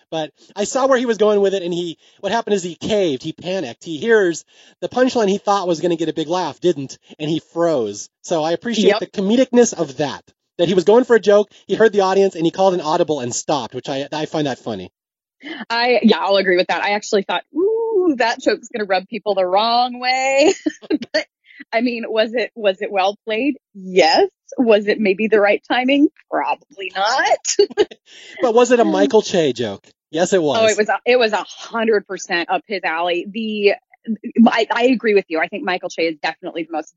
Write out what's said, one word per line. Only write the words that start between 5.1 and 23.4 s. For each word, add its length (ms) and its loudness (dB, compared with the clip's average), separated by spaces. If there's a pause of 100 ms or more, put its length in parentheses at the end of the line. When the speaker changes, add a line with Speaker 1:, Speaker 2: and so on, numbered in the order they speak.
Speaker 1:
he 120 0
thought 280 -2
was 140 -2
gonna 160 0
get 100 -4
a 60 -4
big 160 -6
laugh, 320 -4
didn't, 360 -4 (220)
and 100 -6
he 100 -2
froze. 720 -2 (120)
So 220 -2
I 100 -2
appreciate 380 0
Speaker 2:
Yep. 100 0
Speaker 1:
the 60 -8
comedicness 640 2
of 240 -6
that, 260 -6 (340)
that 120 2
he 40 0
was 120 2
going 180 6
for 140 4
a 20 4
joke, 320 4 (160)
he 80 0
heard 160 4
the 100 2
audience, 340 2
and 100 -2
he 60 2
called 240 2
an 60 -4
audible 380 0
and 160 -6
stopped, 400 -4
which 140 -8
I, 220 -4
I 140 -6
find 220 -4
that 120 -4
funny. 300 -10 (800)
Speaker 2:
I, 320 0
yeah, 180 4
I'll 180 0
agree 180 2
with 120 2
that. 140 -2
I 100 -2
actually 320 -2
thought, 200 -6 (100)
"Ooh, 640 0
that 200 -2
joke's 300 -2
gonna 160 -6
rub 240 -2
people 260 -4
the 100 0
wrong 540 0
way." 600 2
<laughs> 40 -20 (500)
But, 140 -2 (440)
I 100 0
mean, 260 -4
was 260 -2
it, 200 -4
was 280 -2
it 100 -8
well 340 0
played? 300 -2 (180)